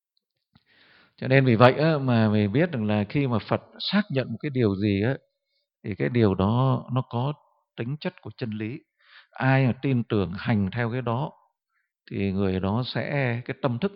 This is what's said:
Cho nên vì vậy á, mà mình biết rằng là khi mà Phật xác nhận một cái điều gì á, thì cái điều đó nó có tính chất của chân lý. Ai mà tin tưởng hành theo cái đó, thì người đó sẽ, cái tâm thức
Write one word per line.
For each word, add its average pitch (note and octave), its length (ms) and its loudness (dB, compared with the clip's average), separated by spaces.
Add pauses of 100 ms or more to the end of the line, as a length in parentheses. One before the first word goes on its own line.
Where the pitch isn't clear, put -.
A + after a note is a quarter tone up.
(1200)
Cho B2+ 60 -6
nên C3 180 6
vì B2 100 6
vậy B2 180 8
á, D#3 240 2
mà A#2+ 320 2
mình G#2 220 2
biết E3 200 0
rằng A2+ 160 -4
là G#2 220 0
khi C#3+ 180 0
mà A#2+ 120 -2
Phật A2 220 -2 (180)
xác G3 300 0
nhận B2+ 220 -4
một A2+ 80 -6
cái D3 100 -8
điều A#2+ 260 0
gì G2 260 0
á, B2 140 0 (680)
thì G2+ 120 -6
cái C#3 140 -4
điều A2+ 260 4
đó A#2+ 580 0
nó B2+ 80 0
có B2+ 320 -6 (440)
tính B2+ 220 -6
chất - 220 -10
của G#2+ 160 -16
chân A#2+ 140 -8
lý. A2 280 -8 (520)
Ai C3 340 2
mà A#2 160 2
tin B2+ 220 0
tưởng F#2+ 340 -2
hành G#2 340 0
theo A#2+ 200 -4
cái B2+ 100 -6
đó, A#2+ 300 -4 (800)
thì G2 200 -2
người F#2+ 280 -2
đó G2 260 -2
sẽ, A#2+ 600 -4
cái C3+ 160 -10
tâm A#2+ 180 -2
thức G3+ 160 -2